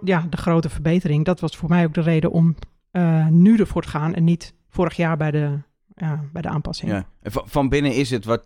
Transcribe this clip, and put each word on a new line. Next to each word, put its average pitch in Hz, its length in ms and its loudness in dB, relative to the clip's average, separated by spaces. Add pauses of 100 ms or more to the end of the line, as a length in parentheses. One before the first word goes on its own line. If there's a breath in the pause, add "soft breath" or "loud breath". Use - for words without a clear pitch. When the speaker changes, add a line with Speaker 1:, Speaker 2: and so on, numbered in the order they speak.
Speaker 1:
ja, 175 260 0
de 160 60 -4
grote 165 320 0
verbetering. 156 560 0
Dat 180 160 -2
was 160 160 -6
voor 160 120 -6
mij 175 160 4
ook 156 100 -2
de 175 60 -2
reden 160 300 2
om, 165 240 2 (360)
eh, 165 360 2
nu 175 320 6
ervoor 175 240 -2
te - 60 -12
gaan 156 260 -4
en 165 100 0
niet 170 300 0 (160)
vorig 175 260 -2
jaar 165 200 -2
bij 156 140 -2
de, 147 280 -2 (360)
ja, 156 380 -6
bij 165 100 -8
de - 60 -6
aanpassing. - 420 -6
Speaker 2:
Ja. 98 160 -4 (160)
En 104 100 -10
va-, 131 140 -6
van 139 220 0
binnen 139 260 0
is 127 160 -2
het 113 140 -4
wat, 113 220 -2